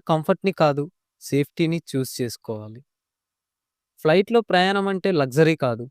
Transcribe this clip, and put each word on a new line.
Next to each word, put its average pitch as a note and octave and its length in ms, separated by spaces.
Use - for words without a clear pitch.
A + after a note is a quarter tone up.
కంఫర్ట్‌ని F3 460
కాదు, C#3+ 320
సేఫ్టీని D#3+ 640
చూస్ C3 280
చేసుకోవాలి. A2 680
ఫ్లైట్‌లో G3+ 420
ప్రయాణం G3 460
అంటే G3 240
లగ్జరీ D3+ 440
కాదు, A#2+ 340